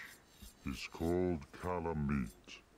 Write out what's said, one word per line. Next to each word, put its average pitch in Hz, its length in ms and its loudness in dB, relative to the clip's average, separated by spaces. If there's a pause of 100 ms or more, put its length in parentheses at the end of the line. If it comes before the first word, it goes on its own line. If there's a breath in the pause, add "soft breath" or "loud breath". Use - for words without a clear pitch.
(640)
He's 67 280 -4
called 87 480 4 (220)
Kalameet. 78 680 2 (500)